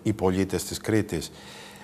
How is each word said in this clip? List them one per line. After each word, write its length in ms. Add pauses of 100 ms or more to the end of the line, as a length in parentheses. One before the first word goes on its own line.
οι 100
πολίτες 500
της 140
Κρήτης; 540 (520)